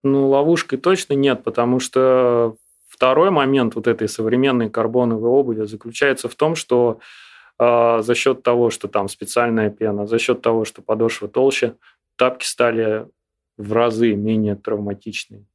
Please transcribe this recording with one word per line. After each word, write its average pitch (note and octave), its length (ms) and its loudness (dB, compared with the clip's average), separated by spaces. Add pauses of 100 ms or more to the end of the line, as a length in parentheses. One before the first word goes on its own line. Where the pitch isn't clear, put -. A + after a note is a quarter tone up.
Ну, C3+ 260 2
ловушкой C#3 500 2
точно F3+ 340 0
нет, C#3 300 0
потому A#2+ 380 0
что B2 720 2 (340)
второй D3 420 2
момент C3+ 440 2
вот A#2 120 -2
этой A2 200 0
современной A#2+ 640 0
карбоновой A2+ 600 0
обуви A#2+ 360 0
заключается A#2 640 -4
в - 60 -14
том, D#3+ 200 0
что, A#2+ 440 0 (600)
э, A#2 420 4
за A#2 140 0
счет B2+ 280 0
того, A#2+ 280 2
что - 160 -10
там G2 200 -4
специальная A2+ 640 -2
пена, G#2 380 -4
за A2+ 120 0
счет A#2+ 220 -2
того, A2+ 240 0
что - 160 -16
подошва A2 460 -4
толще, B2+ 480 0 (420)
тапки B2+ 280 0
стали A2+ 600 -2 (500)
в G#2 160 -10
разы A#2 420 2
менее G#2+ 400 -2
травматичные. G#2 1000 -10